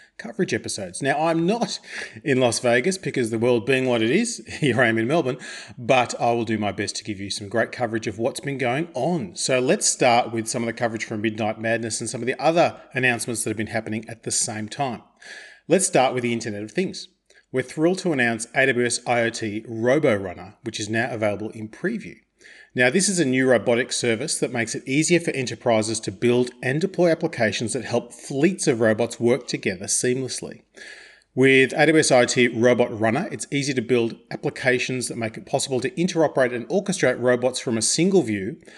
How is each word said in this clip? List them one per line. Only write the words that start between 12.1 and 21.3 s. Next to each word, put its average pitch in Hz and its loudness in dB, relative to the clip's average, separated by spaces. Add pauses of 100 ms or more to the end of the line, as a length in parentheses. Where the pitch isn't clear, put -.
of 117 -4
the 131 -4
other 156 2 (140)
announcements 123 0
that 113 -4
have 107 -4
been 110 -4
happening 110 -6
at 110 -16
the 113 -8
same 107 -4
time. 123 -6 (680)
Let's 190 4
start 131 4
with 127 -2
the 120 0
Internet 107 -6
of 110 -10
Things. - -6 (440)
We're 127 0
thrilled 170 0
to 175 -2
announce 120 0
A 135 4
W 123 2
S 117 -2
I 120 2
O 113 0
T 107 -6
Robo 123 2
Runner, 92 -10
which - -10
is 107 -6
now 113 -2
available 104 -2